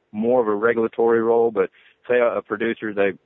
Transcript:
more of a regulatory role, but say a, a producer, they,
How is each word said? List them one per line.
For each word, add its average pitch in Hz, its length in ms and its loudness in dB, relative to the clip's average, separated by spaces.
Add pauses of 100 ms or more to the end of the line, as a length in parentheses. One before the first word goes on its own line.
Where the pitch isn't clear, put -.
(120)
more 117 300 0
of 113 60 0
a 104 80 0
regulatory 117 640 0
role, 117 300 2
but 95 180 -2 (380)
say 123 120 2
a, 113 180 0
a 101 40 -4
producer, 110 520 -6
they, 101 180 0 (140)